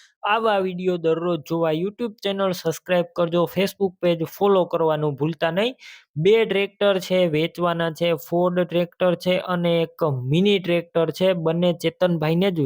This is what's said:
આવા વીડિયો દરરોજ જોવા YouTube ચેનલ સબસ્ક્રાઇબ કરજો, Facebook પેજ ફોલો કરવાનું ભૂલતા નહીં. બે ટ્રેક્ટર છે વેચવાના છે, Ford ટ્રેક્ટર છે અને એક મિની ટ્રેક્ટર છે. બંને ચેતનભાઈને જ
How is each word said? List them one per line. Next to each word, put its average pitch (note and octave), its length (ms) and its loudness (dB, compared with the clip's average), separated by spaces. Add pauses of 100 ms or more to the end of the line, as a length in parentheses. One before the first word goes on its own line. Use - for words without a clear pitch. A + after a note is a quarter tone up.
(220)
આવા G#3+ 400 0
વીડિયો F#3 360 -2
દરરોજ E3 480 0
જોવા E3 260 0
YouTube G3+ 500 -6
ચેનલ G3 300 -2
સબસ્ક્રાઇબ F3 640 -2
કરજો, F3 300 0
Facebook F#3+ 540 -2
પેજ E3+ 260 0
ફોલો G3 400 2
કરવાનું D#3 520 0
ભૂલતા D#3+ 380 -2
નહીં. A#3+ 180 0 (480)
બે G3 120 6 (100)
ટ્રેક્ટર G3 520 0 (100)
છે F#3 120 0 (160)
વેચવાના E3 640 -2
છે, E3+ 100 0 (180)
Ford F3 320 0
ટ્રેક્ટર F3 580 0
છે F3+ 180 0 (180)
અને F3 200 0 (100)
એક E3 180 -6 (300)
મિની F#3+ 300 4
ટ્રેક્ટર E3+ 480 0 (100)
છે. F#3 160 2
બંને E3+ 360 0 (120)
ચેતનભાઈને E3+ 680 0
જ E3+ 160 -4